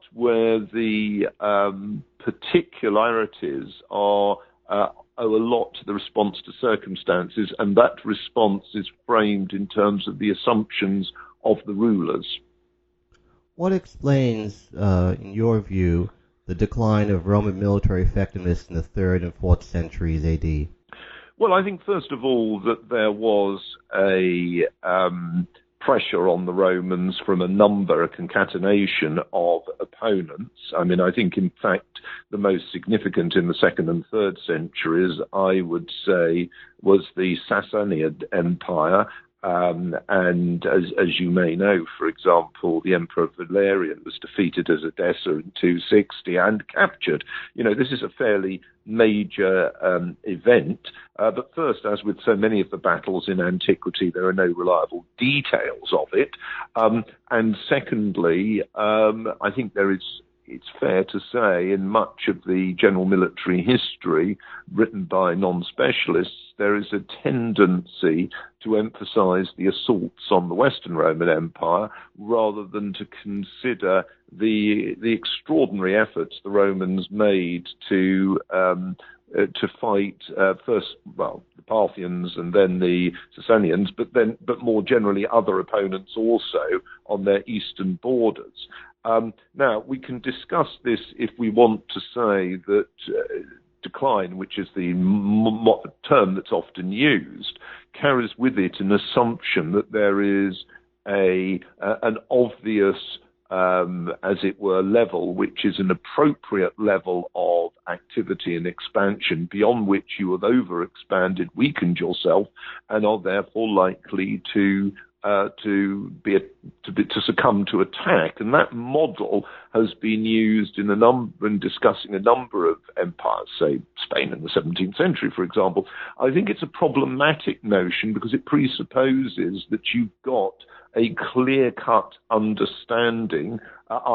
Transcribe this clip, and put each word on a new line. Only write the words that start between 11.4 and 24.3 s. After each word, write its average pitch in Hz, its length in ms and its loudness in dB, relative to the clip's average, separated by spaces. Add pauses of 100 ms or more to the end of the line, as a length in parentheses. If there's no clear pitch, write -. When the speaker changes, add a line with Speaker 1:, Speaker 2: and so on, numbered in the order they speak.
Speaker 1:
of 107 220 4
the 101 80 -6
rulers. 98 540 0 (1300)
Speaker 2:
What 185 160 -2
explains, 127 1080 0
uh, 90 420 4
in 98 140 -14
your 113 280 2
view, 90 500 0 (340)
the - 80 -6
decline 107 560 2
of 90 160 0
Roman 101 340 2
military 101 440 2
effectiveness 90 640 0
in 87 80 -12
the 80 80 -2
third 92 400 0
and 87 100 -6
fourth 87 300 2
centuries 82 600 -4
A 80 140 0
D? 78 320 -2 (720)
Speaker 1:
Well, 208 140 4
I 190 100 4
think, 196 200 -6
first 190 280 -4
of 123 120 -8
all, 113 360 0
that 113 300 -2
there 110 220 2
was 101 480 2 (360)
a, 90 720 2 (160)